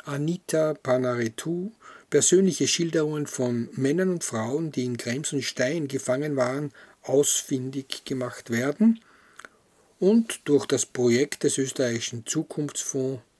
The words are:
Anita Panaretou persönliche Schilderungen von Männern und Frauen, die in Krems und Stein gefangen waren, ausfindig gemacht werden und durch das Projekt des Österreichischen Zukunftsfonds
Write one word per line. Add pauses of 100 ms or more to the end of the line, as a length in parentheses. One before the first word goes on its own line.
Anita
Panaretou (380)
persönliche
Schilderungen
von
Männern
und
Frauen,
die
in
Krems
und
Stein
gefangen
waren, (280)
ausfindig
gemacht
werden (1000)
und
durch
das
Projekt
des
Österreichischen
Zukunftsfonds (160)